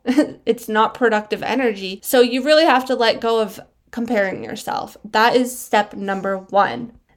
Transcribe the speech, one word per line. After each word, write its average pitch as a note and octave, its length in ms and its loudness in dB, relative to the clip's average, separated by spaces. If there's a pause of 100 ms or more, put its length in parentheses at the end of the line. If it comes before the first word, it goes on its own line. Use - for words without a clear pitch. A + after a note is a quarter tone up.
<laughs> C#4 400 0
It's - 240 -2
not G#3+ 260 0
productive G#3+ 480 0
energy. G3 600 -2
So B3+ 180 2
you B3 220 2
really D#4 220 4
have C4 220 4
to C4 80 0
let A3+ 260 2
go A3+ 200 0
of G#3 200 -6 (300)
comparing G#3+ 540 -2
yourself. - 600 -8
That A3 320 2
is B3 200 0
step - 380 -2
number G3 440 -4
one. G3+ 540 0 (240)